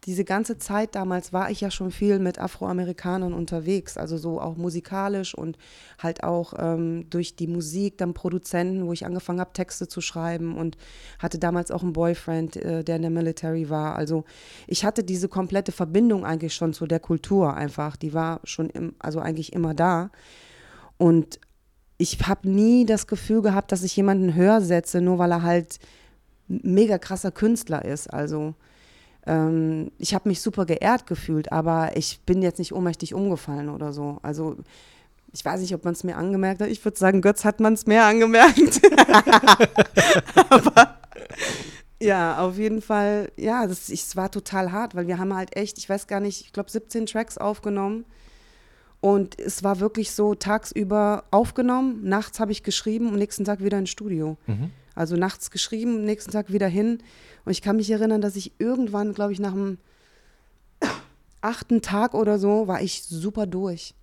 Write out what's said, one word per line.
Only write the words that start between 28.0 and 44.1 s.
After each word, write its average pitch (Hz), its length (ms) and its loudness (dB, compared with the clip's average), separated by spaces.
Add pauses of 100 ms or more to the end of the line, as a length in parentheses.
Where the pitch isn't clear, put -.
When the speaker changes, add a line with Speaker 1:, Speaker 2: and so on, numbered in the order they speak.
Speaker 1:
Also, 151 400 -6 (720)
ähm, 160 680 0
ich - 180 -4
hab 185 100 -2
mich 190 140 0
super 196 260 -2
geehrt 202 420 0
gefühlt, 156 440 -4
aber 160 460 -2
ich - 280 -6
bin 185 160 2
jetzt 175 160 0
nicht - 160 -8
ohnmächtig 170 400 -4
umgefallen 151 540 -4
oder 147 240 -8
so. 143 300 -8
Also, 156 340 -6 (800)
ich - 100 -14
weiß 170 160 -4
nicht, 185 160 -6
ob 151 80 -10
man's 175 220 -6
mir 175 100 -4
angemerkt 190 460 -2
hat. 208 80 -2
Ich 226 160 -8
würd 208 120 -4
sagen, 190 240 4
Götz 202 220 2
hat 208 160 0
man's 220 260 2
mehr 220 200 8
angemerkt. 226 760 8
<laughs> - 1700 8
Aber, - 480 8 (1040)
ja, 185 380 2
auf 185 180 -2
jeden 214 240 -2
Fall, 208 540 0
ja, 226 320 -2
das, 180 220 -6
ich, - 140 -8
es - 120 -10